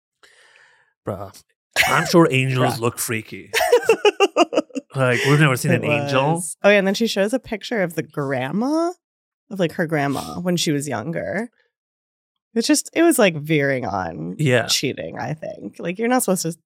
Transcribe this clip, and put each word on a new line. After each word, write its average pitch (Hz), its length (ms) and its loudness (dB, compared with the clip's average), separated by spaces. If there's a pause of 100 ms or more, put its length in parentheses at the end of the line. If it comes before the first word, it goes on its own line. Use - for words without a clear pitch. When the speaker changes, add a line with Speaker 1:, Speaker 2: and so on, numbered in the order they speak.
(1080)
Speaker 1:
Bruh. 98 340 -10 (460)
I'm 147 200 2
sure 165 240 6
angels 131 440 0
Speaker 2:
<laughs> - 20 -8
Bruh. 117 40 -8
Speaker 1:
look 117 180 -2
freaky. 110 560 -8
Speaker 2:
<laughs> - 60 0 (1400)
Speaker 1:
Like, 123 300 2
we've 147 140 6
never 135 160 4
seen 135 160 0
Speaker 2:
It 117 100 0
Speaker 1:
an 147 80 0
angel. 143 440 0
Speaker 2:
was. 175 280 -6
Oh, 196 60 6
yeah, 208 80 6
and 190 100 2
then 196 60 2
she 226 120 -2
shows 214 280 0
a 262 60 0
picture 214 440 -4
of 170 120 -4
the 165 60 -4
grandma, 190 920 -2 (580)
of, 196 80 -6
like, 170 140 0
her 175 140 -2
grandma 143 520 -2
when 180 160 -2
she 165 160 0
was 143 160 -2
younger. 127 640 -6 (1040)
It's 226 120 0
just, - 280 2
it 320 100 4
was, 339 160 4
like, 190 160 4
veering 143 500 0
on 95 540 -6
Speaker 1:
Yeah. 123 280 2
Speaker 2:
cheating, 107 520 -4
I 120 140 -6
think. - 460 -14
Like, 180 200 -8
you're 233 80 -2
not 247 160 2
supposed 190 200 -2
to, 165 120 -6 (100)